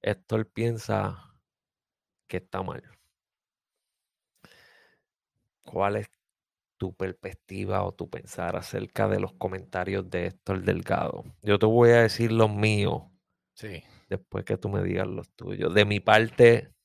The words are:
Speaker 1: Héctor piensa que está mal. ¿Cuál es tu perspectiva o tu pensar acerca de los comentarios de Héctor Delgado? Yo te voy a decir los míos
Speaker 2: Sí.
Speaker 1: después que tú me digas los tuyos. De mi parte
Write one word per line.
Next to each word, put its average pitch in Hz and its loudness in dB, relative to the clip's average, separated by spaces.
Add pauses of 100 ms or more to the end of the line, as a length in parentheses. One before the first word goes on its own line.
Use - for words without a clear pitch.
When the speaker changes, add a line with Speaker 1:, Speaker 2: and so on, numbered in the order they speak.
Speaker 1:
Héctor 107 -4
piensa 110 -4 (920)
que 92 -6
está 95 -8
mal. 90 -10 (2750)
¿Cuál 101 -2
es 107 -8 (640)
tu 92 -8
perspectiva 95 -6
o 92 -6
tu 87 -12
pensar - -8
acerca 101 -4
de 98 -2
los 95 -8
comentarios 95 -6
de 90 -4
Héctor 95 -6
Delgado? 87 -4 (180)
Yo 104 2
te 110 4
voy 117 6
a 117 8
decir 113 0
los 110 4
míos 104 0 (520)
Speaker 2:
Sí. 95 -14 (260)
Speaker 1:
después 95 -8
que 104 -4
tú - -8
me 98 -2
digas 95 -4
los 98 -12
tuyos. 95 -6
De 104 6
mi 104 -2
parte 113 6 (120)